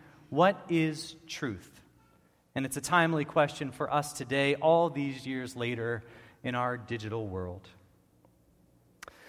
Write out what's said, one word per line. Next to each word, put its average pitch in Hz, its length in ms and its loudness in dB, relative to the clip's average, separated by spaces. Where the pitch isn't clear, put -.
"What 185 380 6
is 160 480 0
truth?" - 560 -8
And 135 120 -2
it's 131 100 -6
a 143 60 -6
timely 165 420 4
question 147 480 0
for - 220 -4
us 147 180 0
today, 139 440 0
all 165 340 4
these 135 360 -4
years 127 300 -6
later 117 480 -2
in 127 100 -4
our 123 220 0
digital 110 540 -6
world. 90 400 -8